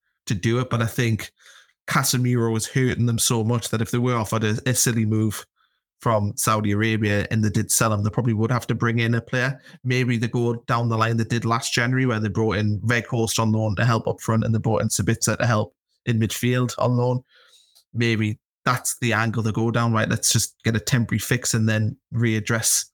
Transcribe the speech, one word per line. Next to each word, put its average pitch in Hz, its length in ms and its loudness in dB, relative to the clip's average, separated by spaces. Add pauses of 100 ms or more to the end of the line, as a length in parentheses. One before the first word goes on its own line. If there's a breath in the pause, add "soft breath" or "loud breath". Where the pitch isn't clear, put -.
(260)
to 120 80 -2
do 113 240 0
it. 127 100 -2
But 113 140 -2
I 113 40 0
think 113 440 -2 (560 loud breath)
Casemiro 123 680 0
was 110 140 -2
hurting 120 400 0
them 113 120 0
so 113 260 0
much 113 240 -2
that 110 120 -2
if 113 120 -4
they 120 60 0
were 123 180 0
offered 110 260 -2
a, 107 240 0
a 123 80 0
silly 113 320 0
move 107 400 0 (540)
from 104 360 0
Saudi 107 360 0
Arabia 107 580 2
and 110 140 2
they 107 60 2
did 107 200 -2
sell 113 220 2
him, 104 100 0
they 104 80 0
probably 117 220 0
would 110 180 0
have 123 180 -2
to 123 60 0
bring 113 240 0
in 117 160 2
a 117 60 0
player. 127 400 -4 (240 loud breath)
Maybe 127 320 0
they 113 120 0
go 120 260 0 (120)
down 117 220 0
the 113 100 0
line 113 200 2
they 113 60 2
did 113 200 -2
last 117 280 0
January 127 320 2
where 117 140 2
they 107 100 0
brought 107 280 0
in 104 240 0
Weghorst 113 580 0
on 113 140 2
loan 110 240 0
to 117 80 0
help 117 240 2
up - 120 -4
front 113 240 0
and 113 80 2
they 113 60 2
brought 110 240 0
in 113 60 0
Sabitzer 113 500 0
to - 80 0
help 110 280 0 (300)
in 117 140 0
midfield 120 600 0
on 123 180 2
loan. 123 260 0 (720 soft breath)
Maybe 113 460 0 (240)
that's - 340 -2
the 117 140 0
angle 110 300 0
they 110 100 0
go 113 180 0
down, 117 220 0
right? 110 160 0
Let's - 240 0
just - 320 -2
get 113 120 0
a 107 40 0
temporary 117 400 0
fix - 340 -2
and 110 140 2
then 107 280 0 (160)
readdress 113 800 0